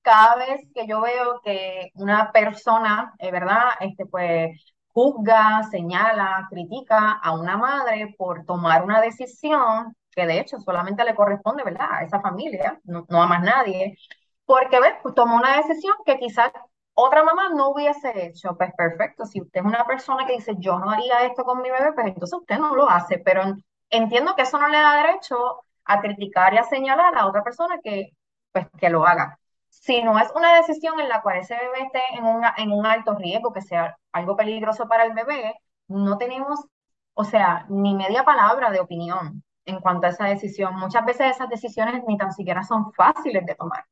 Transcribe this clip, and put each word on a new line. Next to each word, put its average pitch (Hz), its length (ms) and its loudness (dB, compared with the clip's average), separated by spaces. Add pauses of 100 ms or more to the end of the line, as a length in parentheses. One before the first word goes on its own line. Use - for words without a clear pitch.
cada 226 340 8
vez 262 260 -4 (120)
que 220 140 -6
yo 220 140 -2
veo 240 420 -2
que 185 520 -8
una 208 360 0
persona, 220 880 0
eh, 185 120 -8
¿verdad? 185 320 0 (160)
Este, 196 260 -8
pues, 165 680 -4 (160)
juzga, 220 840 4
señala, 190 760 -2
critica 214 640 0
a 165 220 -4
una 175 240 -4
madre 233 600 -2
por 175 280 -6
tomar 170 380 2
una 214 180 4
decisión 233 960 -2 (160)
que 180 140 -2
de 165 140 0
hecho 262 200 -10
solamente 190 440 -4
le 220 120 0
corresponde, 208 480 0
¿verdad? 180 280 -6
A - 120 -6
esa 202 180 -4
familia, 208 640 -6
no, 170 240 -12
no 170 140 4
a 180 40 4
más 175 160 2
nadie, 202 540 0 (480)
porque, 262 340 4
¿ves? 285 140 6 (100)
Pues, 262 120 -8
tomó 233 220 4
una 269 200 4
decisión 320 380 0 (100)
que 262 140 2
quizás 247 320 0 (420)
otra 285 300 6
mamá 349 260 2
no 277 220 0
hubiese 285 560 -2
hecho. 175 300 -10
Pues 180 200 -2
perfecto, 170 480 -4
si 202 160 -10
usted - 200 -6
es 196 40 -6
una 233 200 0
persona 262 400 -4
que 254 80 -2
dice, 214 260 -6
"Yo 180 200 -2
no 196 120 -4
haría 240 340 0
esto 247 180 -6
con 247 180 -2
mi 254 80 -6
bebé", 269 240 0
pues 233 140 -2
entonces 185 320 -8
usted 214 180 -6
no 302 180 0
lo 262 140 4
hace, 180 300 0
pero 185 240 2
en-, 196 200 -6 (260)
entiendo 240 460 0
que 269 80 2
eso 262 160 -2
no 294 100 2
le 302 80 2
da 294 260 6
derecho 254 640 -2 (200)
a 202 160 2
criticar 202 520 0
y 214 40 4
a 233 60 4
señalar 277 540 2
a 202 100 2
otra 202 160 0
persona 339 400 -6
que, 202 280 -8 (420)
pues, 185 140 -4 (120)
que 175 100 2
lo 160 160 2
haga. 143 320 2 (320)
Si 240 340 -2
no 226 160 2
es - 160 2
una 339 200 6
decisión 320 460 2
en 269 80 -4
la 214 120 -2
cual 185 180 -2
ese 190 160 -10
bebé 254 300 -6
esté 262 160 -4 (160)
en 233 80 -8
un, 226 180 0 (140)
en 214 140 -4
un 208 140 -2
alto 220 300 0
riesgo, 196 380 -4
que 196 80 -10
sea 170 360 -4 (160)
algo 175 240 -4
peligroso 220 500 -4
para 226 180 4
el 226 80 -6
bebé, 226 400 -6 (340)
no 196 300 -2
tenemos, 269 440 -6 (520)
o 214 120 -4
sea, 180 440 0
ni 196 240 0
media 196 300 -2
palabra 254 480 4
de 185 80 0
opinión 170 640 -8 (220)
en 190 160 -8
cuanto 180 260 0
a 180 40 0
esa 202 140 -6
decisión. 196 520 -4
Muchas 226 280 -2
veces 262 300 0
esas 254 140 -8
decisiones 233 580 -6
ni 208 100 -2
tan 190 160 -4
siquiera 185 300 -6
son 214 300 -4
fáciles 202 520 0
de 170 100 -8
tomar - 360 -10